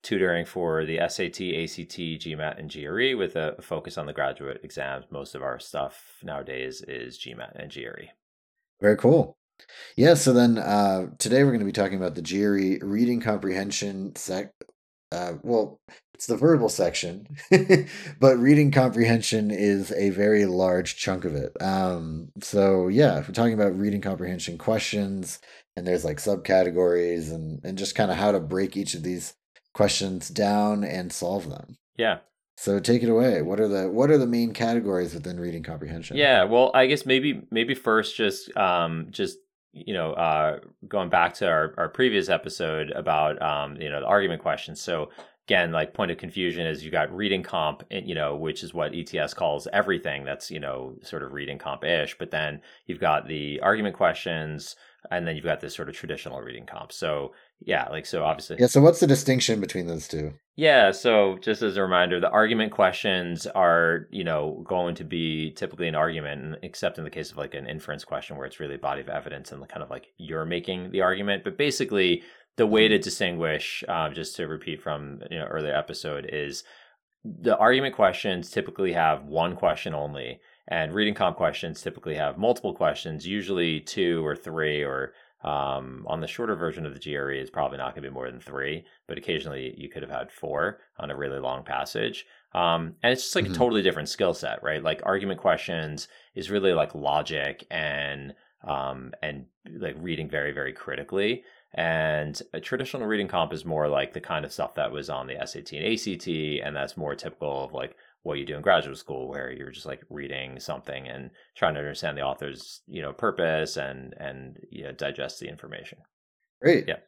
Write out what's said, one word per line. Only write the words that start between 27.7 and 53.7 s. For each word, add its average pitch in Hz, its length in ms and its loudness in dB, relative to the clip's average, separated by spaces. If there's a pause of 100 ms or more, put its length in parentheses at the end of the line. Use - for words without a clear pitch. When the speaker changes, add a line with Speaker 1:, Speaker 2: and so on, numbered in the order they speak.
Speaker 2:
just 98 200 -6
kinda 98 180 2
how 101 160 4
to 101 80 4
break 92 380 -2
each 98 180 -4
of 82 80 -8
these 90 320 -6 (380)
questions 98 560 2
down 104 560 2
and 90 280 -6
solve 87 380 -4
them. - 260 -14 (200)
Speaker 1:
Yeah. 113 220 0 (380)
Speaker 2:
So 101 240 0
take 117 220 4
it 117 80 2
away. 113 320 4
What 95 180 0
are 107 80 4
the, 95 220 0
what 127 200 4
are 156 60 8
the 131 100 4
main 117 280 0
categories 101 580 0
within 87 260 -8
reading 85 240 -6
comprehension? 80 540 -8
Speaker 1:
Yeah, 131 280 8
well, 120 280 6
I 131 140 8
guess 139 180 2
maybe, 131 460 2
maybe 117 240 2
first 110 420 2
just, 104 400 0
um, 85 540 2
just, 95 260 -4 (380)
you - 180 -10
know, 82 220 -2
uh, 78 460 2 (280)
going 92 220 -2
back 87 240 4
to 98 120 -2
our, 78 300 2
our 85 140 0
previous 107 400 2
episode 80 640 -2
about, 76 500 2
um, 73 360 -2
you 76 120 -6
know, 73 100 -4
the 65 60 -4
argument 95 340 2
questions. 78 400 -4
So 78 300 -4 (360)
again, 90 260 4
like, 78 200 0
point 95 180 -2
of 80 60 -4
confusion 87 500 -4
is 76 160 -4
you 78 80 -12
got 80 240 0
reading 95 280 0
comp, 78 480 -2
and, 98 180 -8
you 87 60 -4
know, 73 200 -2
which 78 280 -6
is - 100 -14
what 80 220 -4
E 82 100 -6
T - 140 -6
S 76 160 -2
calls 76 400 -2
everything 85 500 0
that's, - 260 -8
you 80 80 -8
know, 65 440 -8
sort 76 200 -10
of 67 120 -10
reading 71 240 -8
comp-ish. 73 600 -2
But 85 120 -10
then 76 320 -4 (240)
you've - 140 -8
got 78 280 2
the 73 320 -6
argument 101 340 2